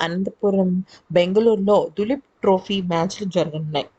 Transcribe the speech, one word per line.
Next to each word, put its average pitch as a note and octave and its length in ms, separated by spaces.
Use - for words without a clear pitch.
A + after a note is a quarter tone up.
అనంతపురం, F#3+ 720
బెంగళూరులో G3 680
దులీప్ A#3+ 340
ట్రోఫీ G3 420
మ్యాచ్లు F3 460
జరగనున్నాయి. D#3 600